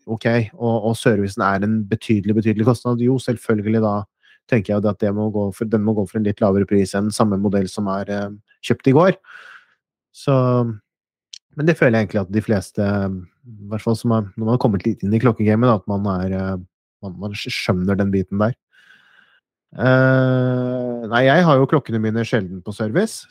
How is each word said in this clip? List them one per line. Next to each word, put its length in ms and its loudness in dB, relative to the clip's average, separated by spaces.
ok, 480 -2
og, 380 -2
og 20 0
servicen 480 0
er 220 2
en 240 0
betydelig, 480 0
betydelig 300 0
kostnad, 340 0
jo, 160 2
selvfølgelig 640 -2
da 220 -2
tenker 300 0
jeg 100 -2
at 140 -2
det 120 0
må 200 -2
gå 200 -2
for, 120 -6
den 180 0
må 140 0
gå 100 -2
for 140 -8
en 80 0
litt 120 -4
lavere 260 2
pris 280 2
enn 160 0
samme 300 0
modell 260 0
som 220 -6
er, 220 -6
eh, 180 -6
kjøpt 240 -2
i 60 4
går. 240 4
Så, 220 0
men 100 -2
det 120 4
føler 200 4
jeg 80 2
egentlig 140 -2
at 120 -6
de 100 0
fleste, 440 -2
i 240 -18
hvert 120 -6
fall 160 0
som 140 0
er, 100 0
når 80 -6
man 100 0
har 80 0
kommet 240 0
litt 160 -4
inn 120 0
i 40 2
klokkegamet, 480 2
da, 140 4
at 100 -10
man 160 -2
er, 320 -2
eh, 180 -4
man, 160 -12
man 160 -8
skj-, 160 -10
skjønner 480 -2
den 160 0
biten 240 -2
der. 160 0
Eh, 1300 2
nei, 160 2
jeg 180 6
har 140 6
jo 100 4
klokkene 340 0
mine 220 0
sjelden 400 -4
på 100 -10
service. 560 -2